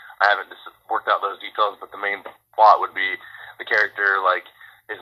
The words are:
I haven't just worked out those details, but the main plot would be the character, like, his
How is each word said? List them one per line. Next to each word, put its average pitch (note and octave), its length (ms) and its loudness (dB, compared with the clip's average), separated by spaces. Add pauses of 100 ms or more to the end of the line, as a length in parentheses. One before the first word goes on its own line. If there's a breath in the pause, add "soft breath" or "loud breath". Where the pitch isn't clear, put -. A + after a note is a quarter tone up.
(240 loud breath)
I G#2 80 6
haven't F#2+ 160 -4
just - 160 -20 (240)
worked G#2+ 240 -2
out - 80 0
those G2 240 -6
details, G2+ 320 -2
but - 160 -18
the G2 80 -14
main G2+ 240 -6 (320)
plot G#2+ 240 6
would F#2+ 160 -6
be F#2+ 240 -4 (400 loud breath)
the - 80 -14
character, G2+ 560 0
like, F#2 240 0 (400 soft breath)
his G#2 140 -12